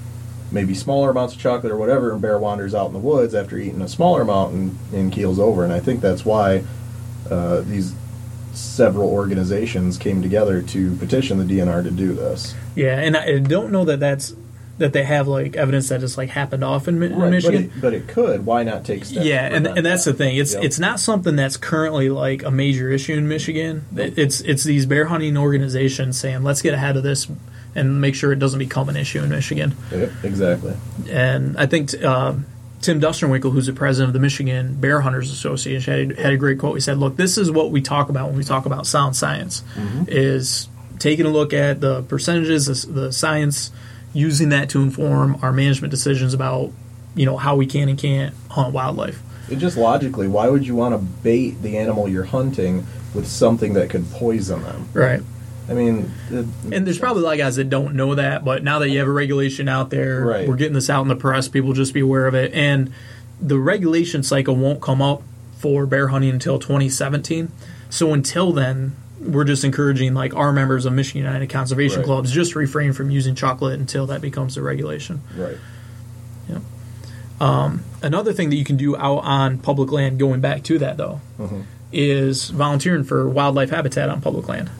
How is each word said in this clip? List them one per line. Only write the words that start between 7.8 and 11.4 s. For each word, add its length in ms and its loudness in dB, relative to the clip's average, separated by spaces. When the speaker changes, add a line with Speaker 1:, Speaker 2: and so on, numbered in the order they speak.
Speaker 1:
several 560 2
organizations 880 0
came 260 0
together 380 2
to 360 0
petition 420 0
the 60 2